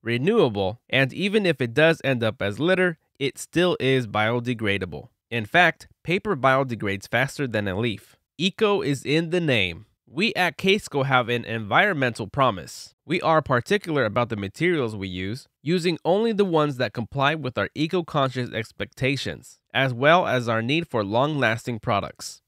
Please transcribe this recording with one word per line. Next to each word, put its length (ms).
renewable, 760
and 220
even 340
if 140
it 140
does 320
end 180
up 180
as 160
litter, 420
it 180
still 440
is 260
biodegradable. 1000
In 140
fact, 460
paper 320
biodegrades 720
faster 360
than 220
a 100
leaf. 380
Eco 440
is 220
in 280
the 100
name. 460
We 280
at 200
Casco 480
have 240
an 160
environmental 840
promise. 680
We 140
are 220
particular 640
about 240
the 80
materials 580
we 140
use, 400
using 440
only 260
the 140
ones 320
that 160
comply 420
with 220
our 180
eco-conscious 800
expectations, 1040
as 200
well 340
as 200
our 140
need 260
for 160
long-lasting 760
products. 680